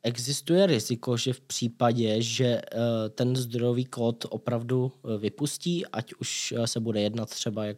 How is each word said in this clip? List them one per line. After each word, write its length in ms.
existuje 640
riziko, 500
že 160
v 80
případě, 840
že, 220
eh, 720
ten 220
zdrojový 480
kód 460
opravdu, 640
eh, 260
vypustí, 680
ať 340
už, 360
eh, 100
se 140
bude 200
jednat 300
třeba, 340
jak, 120